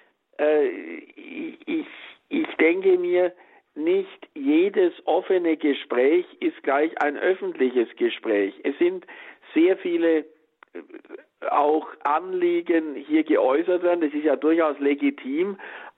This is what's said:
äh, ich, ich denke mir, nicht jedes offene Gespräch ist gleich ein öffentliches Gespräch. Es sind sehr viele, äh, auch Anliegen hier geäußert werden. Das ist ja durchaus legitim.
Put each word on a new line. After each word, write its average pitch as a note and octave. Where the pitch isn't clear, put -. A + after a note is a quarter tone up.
äh, D3+
ich, E2+
ich D3+
denke F3+
mir, F3+
nicht F3+
jedes E3+
offene F3
Gespräch C#3+
ist E3
gleich D3
ein C#3+
öffentliches C3
Gespräch. G#2
Es C#3+
sind F3+
sehr F3+
viele, E3
äh, D3
auch D3+
Anliegen E3+
hier D3
geäußert D3+
werden. F3
Das D3
ist D3+
ja D3
durchaus D#3
legitim. C#3+